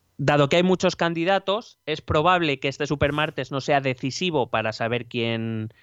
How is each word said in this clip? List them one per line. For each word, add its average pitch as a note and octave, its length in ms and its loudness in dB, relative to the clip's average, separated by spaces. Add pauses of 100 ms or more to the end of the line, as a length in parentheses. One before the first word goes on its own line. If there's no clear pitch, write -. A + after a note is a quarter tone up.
(180)
dado D3 300 4
que E3+ 80 2
hay F3+ 80 4
muchos F#3 320 2
candidatos, F#3 920 -2
es D3+ 140 -6
probable D#3+ 580 2
que - 80 -4
este C#3 220 -4
supermartes D3 640 -2
no C#3 80 -2
sea C#3+ 200 2
decisivo C3+ 720 -2
para A2 220 -2
saber A#2+ 340 -4
quién, A2+ 640 -4 (140)